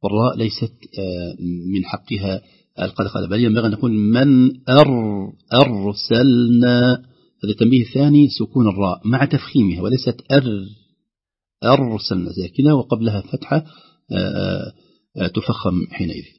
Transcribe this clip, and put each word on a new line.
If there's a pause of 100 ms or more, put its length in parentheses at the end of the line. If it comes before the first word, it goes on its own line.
والراء
ليست، (260)
آه،
من
حقها (400)
القلقلة،
بل
ينبغي
أن
نقول:
من (180)
أر-، (200)
أرسلنا. (520)
هذا
التنبيه
الثاني،
سكون
الراء
مع
تفخيمها،
وليست (100)
أر، (1200)
أرسلنا
ساكنة
وقبلها
فتحة، (460)
آه، (440)
آه،
تفخم
حينئذ. (160)